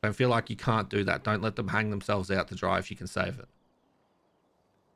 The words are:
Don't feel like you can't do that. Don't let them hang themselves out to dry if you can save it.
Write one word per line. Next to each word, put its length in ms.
Don't 100
feel 160
like 220
you 60
can't 320
do 160
that. 200
Don't 180
let 140
them 120
hang 220
themselves 400
out 180
to 60
dry 240
if 120
you 60
can 120
save 320
it. 80